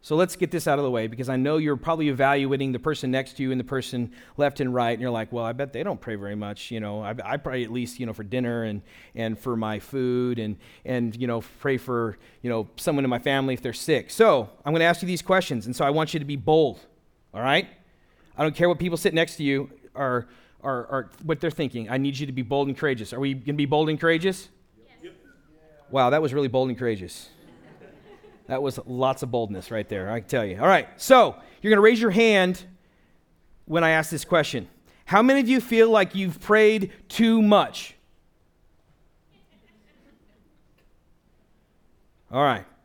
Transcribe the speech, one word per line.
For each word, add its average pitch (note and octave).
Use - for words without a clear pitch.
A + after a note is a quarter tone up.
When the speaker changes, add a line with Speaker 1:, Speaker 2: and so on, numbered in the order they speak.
Speaker 1:
So D3+
let's F3+
get F#3
this E3
out C#3+
of C#3+
the C3
way, A2+
because A#2+
I C3
know C#3+
you're D3
probably D#3+
evaluating C3+
the B2
person C#3
next C3
to C#3+
you C3
and B2+
the A#2+
person B2
left C#3+
and B2+
right, A#2+
and A2+
you're B2
like, A2
"Well, A#2
I A#2
bet C3+
they A#2+
don't F3
pray A#2
very G2+
much. G#2
You A#2
know, G#2
I, G#2
I A#2+
pray C3
at A2
least, A#2+
you C3
know, A2+
for A2
dinner A#2
and, G#2
and A2
for B2
my G#2+
food B2
and, G#2+
and, A#2+
you B2
know, A#2
pray C3+
for, A#2
you B2
know, A2+
someone C#3+
in -
my B2
family C3+
if A#2+
they're B2
sick." -
So D3+
I'm D3+
gonna E3
ask E3+
you F3+
these F3+
questions, F3
and A#2+
so D3+
I C#3
want D#3
you E3
to C#3+
be C#3+
bold, D3+
all G2
right? D3
I C#3
don't D#3
care F3
what F3
people E3+
sit D#3+
next E3
to E3
you C#3
are, B2+
are, C3
are, C3
what D#3
they're E3+
thinking. B2
I A#2+
need C#3
you D3
to C#3
be B2+
bold C#3
and C3+
courageous. B2+
Are B2
we C#3
gonna C#3
be D3
bold D3+
and D#3
courageous? E3
Speaker 2:
Yes. F4
Speaker 1:
Wow, B2+
that D3+
was C#3
really C#3
bold C3
and B2
courageous. G#2+
That C3+
was C#3
lots B2+
of B2+
boldness G#2
right A2
there, G2
I A#2
can -
tell B2
you. G2
All C3+
right, F3
so A#3
you're G#3
gonna G#3
raise A3
your A3
hand F#3+
when E3
I D#3+
ask D#3+
this D#3
question. D3
How G3+
many C4+
of A#3
you C4
feel A3+
like G3+
you've F#3+
prayed G#3+
too A3+
much? G#3
All C3
right. A#2+